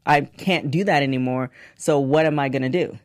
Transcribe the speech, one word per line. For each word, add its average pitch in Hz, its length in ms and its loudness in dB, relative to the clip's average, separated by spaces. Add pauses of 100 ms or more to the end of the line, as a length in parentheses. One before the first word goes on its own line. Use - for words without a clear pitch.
I 147 160 4
can't 160 500 -4
do 180 140 0
that 156 180 2
anymore. 127 480 -2 (240)
So 151 240 0
what 143 260 2
am 151 140 0
I 139 80 0
gonna 131 220 -2
do?" 151 360 -2